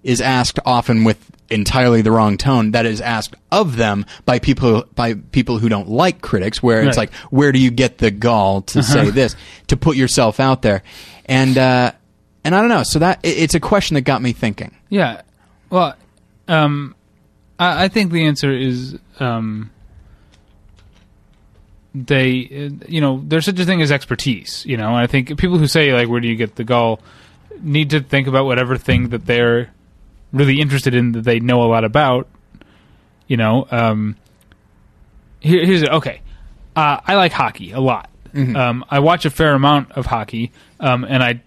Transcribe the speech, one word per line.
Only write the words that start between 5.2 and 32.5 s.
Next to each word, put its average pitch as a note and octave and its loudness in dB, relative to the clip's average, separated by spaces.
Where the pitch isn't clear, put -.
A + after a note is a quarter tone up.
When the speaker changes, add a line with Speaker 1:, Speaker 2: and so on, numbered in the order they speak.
Speaker 1:
who A2+ 0
don't G2+ -2
like E3+ 0
critics, G#2 -4
where A#2 4
it's C3+ 2
Speaker 2:
Right. A2 -2
Speaker 1:
like, - -20
"Where C#3 4
do C3 2
you B2+ 4
get B2 -2
the A2 2
gall G2+ 0
to - -2
Speaker 2:
Uh-huh. B2+ 2
Speaker 1:
say G#2 4
this, B2 0
to C#3 2
put D#3 0
yourself B2 0
out C3 0
there?" G2+ 0
And, C3 2
uh, B2+ 2
and D#3+ 0
I G3+ 4
don't A#3 2
know. F3 0
So - -2
that, F3 2
it, E3 -2
it's D#3+ 0
a E3 2
question F#3+ 0
that C3+ 0
got C3 -2
me B2 -2
thinking. - -6
Speaker 2:
Yeah. C#3 -2
Well, F3 0
um, D3 -2
I, F3 0
I G3 0
think F#3+ -2
the D#3+ 0
answer C#3+ 0
is, B2+ -4
um, A2 -6
they, C3 -2
uh, - -20
you E3 -2
know, C#3 0
there's D#3 0
such F#3+ -2
a F3+ -2
thing F3 0
as C#3+ 2
expertise, - -4
you C3 -4
know, A2 -4
and A#2+ 0
I A#2+ 2
think C3+ -2
people F3+ 0
who D3+ 4
say, D3 2
like, A#2+ 2
"Where A#2+ -2
do A#2 -2
you A2+ -2
get A2 -4
the A2+ -8
gall?" A#2 0
need D3 0
to D3+ 2
think C3+ -2
about C3+ 2
whatever B2 0
thing B2 0
that A#2 -6
they're A#2+ 2
really C#3 2
interested C3+ 0
in A#2+ 2
that A2+ -6
they A#2 2
know B2 2
a A#2 4
lot A2+ 2
about, B2+ 0